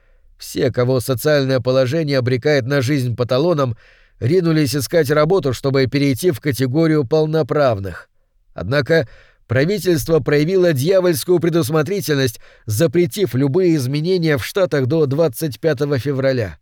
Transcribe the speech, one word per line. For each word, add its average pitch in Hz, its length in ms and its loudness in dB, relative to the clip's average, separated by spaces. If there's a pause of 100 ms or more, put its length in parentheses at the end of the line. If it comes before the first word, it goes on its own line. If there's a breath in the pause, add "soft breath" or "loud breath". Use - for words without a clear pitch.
(380)
Все, 156 320 -2
кого 123 300 0
социальное 135 580 0
положение 135 600 0
обрекает 127 460 0
на 139 160 0
жизнь 123 360 -2
по 120 100 -2
талонам, 135 500 0 (440 soft breath)
ринулись 156 560 2
искать 147 340 0
работу, 151 420 2
чтобы 135 340 0
перейти 143 440 0
в 127 100 -6
категорию 151 640 0
полноправных. 143 1040 0 (460)
Однако... 139 540 0 (400 soft breath)
Правительство 160 720 0
проявило 165 520 2
дьявольскую 175 680 2
предусмотрительность, 156 1000 0 (260 soft breath)
запретив 165 720 0
любые 147 400 2
изменения 151 640 0
в - 80 -6
Штатах 156 400 0
до 156 200 2
двадцать 143 520 -2
пятого 147 400 -2
февраля. 131 640 -2